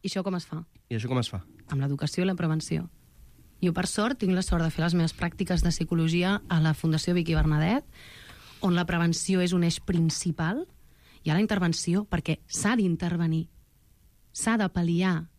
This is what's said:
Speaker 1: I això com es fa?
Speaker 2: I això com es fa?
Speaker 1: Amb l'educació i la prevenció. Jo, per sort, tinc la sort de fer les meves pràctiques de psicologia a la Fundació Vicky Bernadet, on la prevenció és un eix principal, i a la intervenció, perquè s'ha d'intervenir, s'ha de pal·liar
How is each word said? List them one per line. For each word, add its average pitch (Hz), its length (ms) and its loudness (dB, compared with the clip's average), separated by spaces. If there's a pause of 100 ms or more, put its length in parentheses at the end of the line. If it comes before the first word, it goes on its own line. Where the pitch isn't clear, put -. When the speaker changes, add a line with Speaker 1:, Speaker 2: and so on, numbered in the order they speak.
Speaker 1:
I 202 60 -8
això 190 160 -4
com 185 120 -2
es 170 100 -6
fa? 165 200 -10 (240)
Speaker 2:
I 117 60 -4
això 113 120 -2
com 127 120 0
es 120 100 -2
fa? 95 140 -8 (260)
Speaker 1:
Amb 139 120 -2
l'educació 143 420 -2
i - 40 2
la 185 80 0
prevenció. 165 540 -2 (720)
Jo, 175 120 2
per 180 140 -2
sort, 233 320 -2
tinc 185 140 2
la 185 100 2
sort 170 200 2
de 165 60 2
fer 160 140 -2
les 170 100 2
meves 165 240 2
pràctiques 175 460 -2
de 175 60 4
psicologia 170 800 0
a 170 120 2
la 160 120 4
Fundació 160 420 0
Vicky 165 180 0
Bernadet, 156 500 2 (800)
on 180 140 2
la 175 100 0
prevenció 170 560 0
és 180 120 0
un 175 100 2
eix 170 160 0
principal, 170 880 -2 (560)
i 156 60 -2
a 156 40 2
la 185 80 2
intervenció, 185 640 0
perquè 160 420 -4
s'ha - 280 0
d'intervenir, 170 720 0 (840)
s'ha 226 260 0
de 190 120 0
pal·liar 170 580 0 (120)